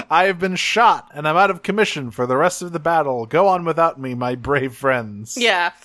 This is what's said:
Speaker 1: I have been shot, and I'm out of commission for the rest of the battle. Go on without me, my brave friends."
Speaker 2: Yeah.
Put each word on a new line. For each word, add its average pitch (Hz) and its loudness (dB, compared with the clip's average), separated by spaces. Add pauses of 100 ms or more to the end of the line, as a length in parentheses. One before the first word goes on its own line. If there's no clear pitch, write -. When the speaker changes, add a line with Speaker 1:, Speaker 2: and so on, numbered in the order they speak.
Speaker 1:
I 170 4
have 190 -2
been 185 -2
shot, 202 2
and 151 -6
I'm 156 2
out 196 4
of 175 -6
commission 180 -2
for 127 -2
the 127 0
rest 170 0
of 175 -10
the 170 -6
battle. 147 0
Go 175 2
on 180 0
without 165 0
me, 131 -8
my 123 -4
brave 131 -2
friends." 113 -2
Speaker 2:
Yeah. 180 0 (120)